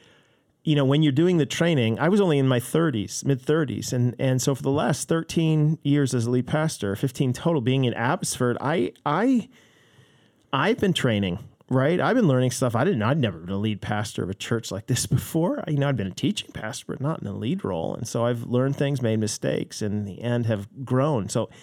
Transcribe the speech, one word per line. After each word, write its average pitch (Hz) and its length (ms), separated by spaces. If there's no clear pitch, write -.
you 151 120
know, 143 100
when 143 160
you're 151 100
doing 170 260
the 143 100
training, 131 500
I 156 120
was 202 120
only 165 160
in 135 100
my 127 120
thirties, 127 640
mid 135 160
thirties. 131 500
And, 123 280
and 131 200
so 143 140
for 131 80
the 139 80
last 156 380
thirteen 160 760
years 143 320
as 117 140
a - 20
lead 127 160
pastor, 156 500
fifteen 131 380
total, 165 260
being 127 260
in 117 100
Abbotsford, 123 640
I, 156 300
I, 208 460
I've 156 260
been 196 140
training, 101 460
right? 139 300
I've 156 160
been 240 120
learning 127 240
stuff. 123 240
I 117 80
didn't, 160 180
I'd 131 180
never 101 200
been 87 140
a 98 40
lead 104 240
pastor 107 420
of 87 60
a 98 60
church - 360
like 95 140
this - 220
before. 180 600
You 151 100
know, 139 120
I'd 135 80
been 98 100
a 90 40
teaching - 400
pastor, - 360
but - 140
not 147 180
in - 80
a 101 60
lead 113 320
role. 82 300
And 117 120
so 117 180
I've 120 180
learned 131 320
things, 139 260
made 110 180
mistakes, - 640
and 104 120
in 104 120
the 92 160
end 120 240
have 110 400
grown. 127 440
So, 113 200